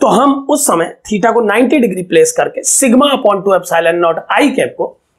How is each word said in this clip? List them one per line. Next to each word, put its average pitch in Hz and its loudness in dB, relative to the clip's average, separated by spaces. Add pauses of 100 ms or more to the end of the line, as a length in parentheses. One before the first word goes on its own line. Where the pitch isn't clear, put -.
तो 277 2
हम 269 2 (160)
उस 294 -2
समय 170 -2 (120)
theta 214 0
को 233 0
ninety 233 2
degree 185 -2
place 160 2
करके - -2
sigma 262 2
upon 202 0
two 196 2
epsilon 170 0
naught 165 0 (140)
I 220 2 (140)
cap 131 -2
को - -6 (220)